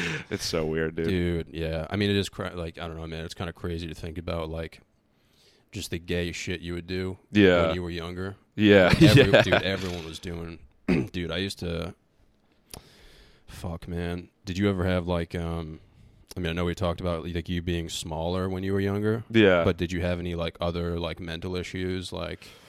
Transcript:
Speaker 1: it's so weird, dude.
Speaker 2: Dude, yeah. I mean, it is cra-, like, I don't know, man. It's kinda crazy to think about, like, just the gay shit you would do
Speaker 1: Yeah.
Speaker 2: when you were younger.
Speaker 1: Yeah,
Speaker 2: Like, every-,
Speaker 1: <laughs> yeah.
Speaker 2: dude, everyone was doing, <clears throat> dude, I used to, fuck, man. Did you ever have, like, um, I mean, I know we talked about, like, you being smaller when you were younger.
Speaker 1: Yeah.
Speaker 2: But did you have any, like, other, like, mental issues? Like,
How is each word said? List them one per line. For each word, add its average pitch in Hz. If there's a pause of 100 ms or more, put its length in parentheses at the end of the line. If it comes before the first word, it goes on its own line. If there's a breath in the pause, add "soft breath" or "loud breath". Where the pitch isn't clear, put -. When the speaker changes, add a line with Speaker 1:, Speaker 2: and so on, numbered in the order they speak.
(300 loud breath)
Speaker 1:
it's -
so 80
weird, 80
dude. 82
Speaker 2:
Dude, 85
yeah. 80
I -
mean, 101
it 101
is 98
cra-, 90
like, 85
I 85
don't 80
know, 82
man. 80
It's -
kinda 85
crazy 85
to 82
think 85
about, 82
like, 80 (920)
just -
the 90
gay 87
shit 87
you 85
would 85
do 92 (140)
Speaker 1:
Yeah. 90
Speaker 2:
when 80
you 90
were 87
younger. 90 (200)
Speaker 1:
Yeah, 101
Speaker 2:
Like, -
every-, 143
Speaker 1:
<laughs> 98
yeah. 107
Speaker 2:
dude, - (100)
everyone 90
was 80
doing, 85 (280)
<clears throat> 131
dude, 87
I 82
used 95
to, 85 (1500 soft breath)
fuck, -
man. 87 (160)
Did 92
you 101
ever 92
have, 90
like, 85
um, 82 (560)
I 95
mean, 85
I 82
know 87
we 87
talked 85
about, 85
like, 87
you 87
being 85
smaller 87
when 92
you 98
were 98
younger. 104
Speaker 1:
Yeah. 98
Speaker 2:
But 87
did 87
you 87
have 90
any, 87
like, 82
other, 85
like, 82
mental 87
issues? 92
Like, 85 (220 soft breath)